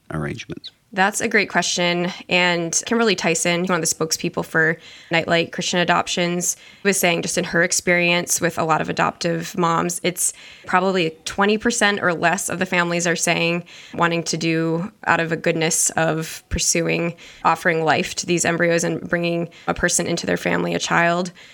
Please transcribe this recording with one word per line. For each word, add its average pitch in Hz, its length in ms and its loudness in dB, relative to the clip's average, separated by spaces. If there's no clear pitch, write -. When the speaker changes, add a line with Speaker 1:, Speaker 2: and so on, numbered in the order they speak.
Speaker 1:
arrangements? - 600 -8
Speaker 2:
That's 190 280 0
a 233 60 -2
great 208 200 2
question. 175 640 0
And 175 560 2
Kimberly 226 320 2
Tyson, 175 480 0
one 180 180 0
of 165 60 -2
the - 60 -2
spokespeople 165 500 -4
for 160 320 2
Nightlight 165 400 2
Christian 180 300 -2
Adoptions, 175 760 0
was 190 180 2
saying 170 220 2
just 170 160 -2
in 180 60 -2
her 170 180 2
experience 175 800 2
with - 160 -2
a - 60 0
lot 160 180 2
of 170 80 -4
adoptive 170 640 -2
moms, 170 460 0
it's - 320 -2
probably 180 580 0
twenty 202 320 2
percent 214 460 0
or 180 100 2
less 165 380 0
of 170 80 -4
the 185 80 0
families 175 400 0
are 170 100 2
saying 170 480 0
wanting 170 300 0
to 170 120 -4
do 165 560 -2
out 165 140 4
of 165 120 -2
a 165 40 0
goodness 165 540 0
of 160 600 -2
pursuing, 165 640 0
offering 165 420 2
life 156 320 2
to - 100 -6
these 175 180 2
embryos 170 400 2
and 165 240 -4
bringing 170 400 0
a 175 60 0
person 175 320 0
into 170 200 -2
their 175 100 0
family, 175 380 -2
a 175 40 -2
child. 170 540 0